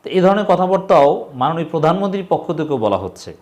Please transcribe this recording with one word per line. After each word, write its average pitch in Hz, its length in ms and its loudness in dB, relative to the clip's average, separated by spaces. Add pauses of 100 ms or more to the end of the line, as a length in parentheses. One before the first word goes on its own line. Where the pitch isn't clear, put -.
তো - 80 -12
এই 185 100 0
ধরনের 196 240 2
কথাবার্তাও 180 880 2
মাননীয় 160 360 -4
প্রধানমন্ত্রীর 185 580 -2
পক্ষ 170 240 -4
থেকেও 151 260 -4
বলা 101 260 0
হচ্ছে। 87 380 -14